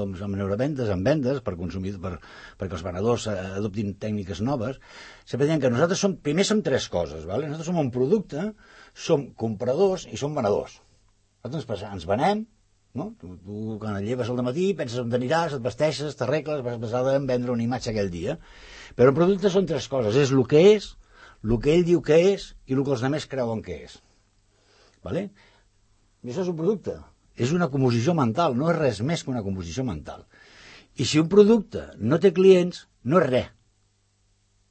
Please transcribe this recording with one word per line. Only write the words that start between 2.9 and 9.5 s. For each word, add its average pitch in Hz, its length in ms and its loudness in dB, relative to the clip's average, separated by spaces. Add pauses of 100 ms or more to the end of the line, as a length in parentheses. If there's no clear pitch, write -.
eh, 107 80 -4 (240)
adoptin 101 400 -4
tècniques 101 420 -6
noves, 127 380 -4 (460)
sempre 135 260 0
diem 160 100 0
que 127 120 2
nosaltres 170 320 2
som, 196 120 2
primer 165 300 0
som 214 160 0
tres 135 260 0
coses, 80 380 -4
vale? 123 220 -4
Nosaltres 160 240 -6
som 170 100 0
un 131 80 0
producte, 147 560 0 (480)
som 143 400 -2
compradors 131 720 -2